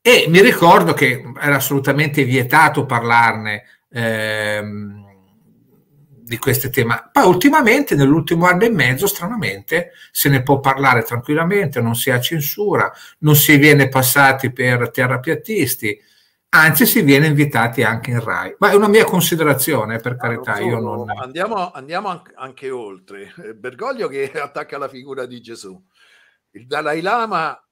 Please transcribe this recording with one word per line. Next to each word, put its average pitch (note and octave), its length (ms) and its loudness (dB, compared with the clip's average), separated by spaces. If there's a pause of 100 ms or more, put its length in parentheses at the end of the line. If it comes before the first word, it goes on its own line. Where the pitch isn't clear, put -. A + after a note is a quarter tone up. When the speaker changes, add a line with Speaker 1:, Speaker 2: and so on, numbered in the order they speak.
Speaker 1:
E A#3 280 4
mi E3+ 120 6
ricordo G3 520 6
che B2+ 480 -2
era C#3+ 160 0
assolutamente C#3+ 640 0
vietato C3+ 640 2
parlarne, A2+ 760 0 (260)
ehm, G#2+ 1120 -6 (1200)
di A2+ 120 -8
queste B2 320 -2
tema-, A#2 420 -2
poi C#4 140 4
ultimamente, B3+ 680 2
nell'ultimo D#3+ 520 2
anno F3+ 180 2
e A#3 60 2
mezzo, C3 360 0
stranamente, E3+ 840 -6 (180)
se - 200 0
ne C3+ 120 2
può C3+ 160 2
parlare C3+ 440 2
tranquillamente, D3+ 800 -2
non A#2 120 -2
si A#2+ 160 -2
ha B2 80 2
censura, D3 720 -2 (280)
non D3+ 180 4
si D3 220 6
viene C#3+ 320 6
passati C3+ 600 2
per B2 400 -2
terrapiattisti, B2+ 1120 -4 (500)
anzi D#3+ 360 4
si - 160 2
viene C#3 240 6
invitati C#3 560 0
anche A2+ 280 -2
in A#2+ 140 -4
RAI. F#2+ 340 -6
Ma G3 120 2
è F#3+ 40 0
una G#3 140 6
mia G3+ 160 6
considerazione, D3 920 -2
per B2 140 -6
Speaker 2:
No, B2 60 -10
Speaker 1:
carità, A#2 420 -6
Speaker 2:
non A2 60 -4
Speaker 1:
io A#2 140 -2
Speaker 2:
solo, A2 240 -8
Speaker 1:
non - 140 -10
Speaker 2:
andiamo, F3+ 540 -8
andiamo E3 360 -10
anc-, E3+ 280 -12
anche C3 340 -14
oltre. G2 640 -14 (100)
Eh, G#2+ 100 -16
Bergoglio D#3+ 540 -10
che C3+ 240 -8
<laughs> D#3 80 -8
attacca C#3+ 380 -12
la C#3 100 -10
figura C3 380 -14
di A#2+ 160 -18
Gesù, A2 360 -20 (760)
il A2 140 -20
Dalai D3+ 360 -6
Lama F#3+ 560 -4 (140)